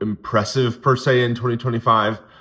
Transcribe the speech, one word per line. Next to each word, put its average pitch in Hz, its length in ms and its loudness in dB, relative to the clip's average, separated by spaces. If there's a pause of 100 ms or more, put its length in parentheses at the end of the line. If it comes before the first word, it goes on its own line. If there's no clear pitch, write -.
impressive 107 800 -2
per 131 140 2
se 127 260 2
in 120 140 0
twenty 120 200 -2
twenty-five. 113 640 0 (220)